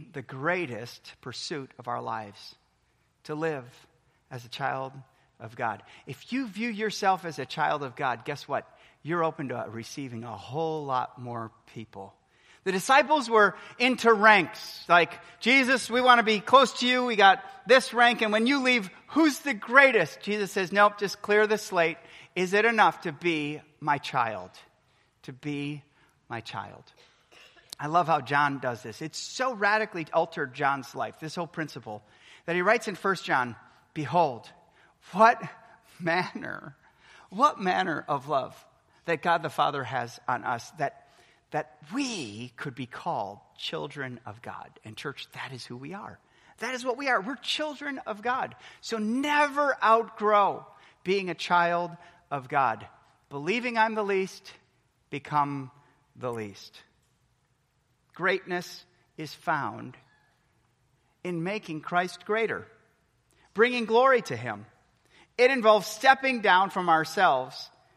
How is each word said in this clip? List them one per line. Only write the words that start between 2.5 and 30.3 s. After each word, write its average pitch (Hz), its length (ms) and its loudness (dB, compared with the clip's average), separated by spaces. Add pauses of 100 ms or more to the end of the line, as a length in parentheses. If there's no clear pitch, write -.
to 151 100 -8
live 151 300 -4 (640)
as 123 120 -12
a 117 60 -20
child 135 420 -6 (480)
of 113 160 -16
God. 113 280 -6 (240)
If - 260 -12
you 262 140 -4
view 214 220 -8
yourself 196 560 -2
as 156 120 -8
a 135 80 -8
child 151 380 -2
of 123 120 -10
God, 123 300 -4
guess 143 220 -8
what? 131 180 -4 (380)
You're 165 200 -2
open 151 260 -4
to 117 200 -6
receiving 117 540 -12
a 117 120 -12
whole 156 480 -6
lot 131 380 -6
more 117 300 -10 (220)
people. 104 400 -16 (500)
The 190 80 -2
disciples 262 580 4
were 208 260 6 (220)
into 247 340 4
ranks. 208 800 4
Like, 170 300 6 (200)
"Jesus, 254 500 2
we 240 120 2
want 247 180 8
to 226 40 2
be 214 160 2
close 254 400 6
to 247 80 0
you. 254 180 2
We 233 100 -2
got 196 280 8 (220)
this 240 280 6
rank. 240 280 4
And 214 120 2
when 220 140 2
you 277 140 2
leave, 247 280 2 (200)
who's 302 300 2
the 277 140 -4
greatest?" 233 680 4
Jesus 202 300 -4
says, 185 200 -2
"Nope, 208 260 4
just - 240 -6
clear 208 240 4
the 208 120 2
slate. 165 400 0 (380)
Is 180 180 -2
it 214 120 4
enough 214 360 4
to 175 100 -6
be 151 500 -4 (180)
my 147 200 -2
child?" 110 520 -4 (720)
To 139 100 -16
be 143 500 -8 (460)
my 120 120 -10
child. 101 420 -14 (960)
I 143 80 -8
love 165 200 2
how 156 120 2
John 139 400 0
does 120 240 -6
this. 113 180 -14
It's 160 160 -10
so - 360 -6
radically 208 580 -2
altered 160 420 -2